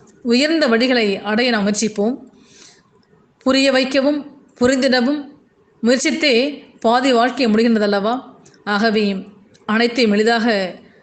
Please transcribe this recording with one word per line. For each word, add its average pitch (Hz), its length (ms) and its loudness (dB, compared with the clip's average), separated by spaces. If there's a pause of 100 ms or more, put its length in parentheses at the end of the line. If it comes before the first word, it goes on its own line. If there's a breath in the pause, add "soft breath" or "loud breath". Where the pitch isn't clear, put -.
(240 loud breath)
உயர்ந்த 302 440 0
வழிகளை 233 380 2 (160)
அடைய 214 280 -2
நாம் 214 160 -2
முயற்சிப்போம். 208 480 -2 (1300 soft breath)
புரிய 269 260 2
வைக்கவும் 269 480 0 (360)
புரிந்திடவும் 262 640 0 (640)
முயற்சித்தே 269 520 0 (460)
பாதி 254 320 2
வாழ்க்கை 247 340 0
முடிகின்றதல்லவா? 208 680 0 (540 soft breath)
ஆகவே 208 380 0 (640)
அனைத்தையும் 233 460 0
எளிதாக 220 320 0 (560 soft breath)